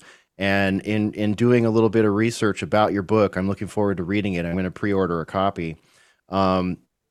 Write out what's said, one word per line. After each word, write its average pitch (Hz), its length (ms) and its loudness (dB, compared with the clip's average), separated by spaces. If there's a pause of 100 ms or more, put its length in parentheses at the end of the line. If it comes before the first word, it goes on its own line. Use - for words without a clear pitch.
(380)
And 98 440 0
in, 107 320 -2
in 104 200 -2
doing 120 320 2
a 113 40 2
little 113 180 4
bit 107 160 2
of 104 100 2
research 110 480 0
about 101 300 2
your 98 120 -2
book, 101 340 2
I'm 95 100 -2
looking 98 220 -4
forward 101 280 0
to 90 60 -4
reading 98 300 -2
it. 85 120 -4
I'm 85 120 -4
gonna 92 120 -2
pre-order 92 520 -2
a 78 40 -8
copy. 92 520 -4 (500)
Um, 92 500 0 (340)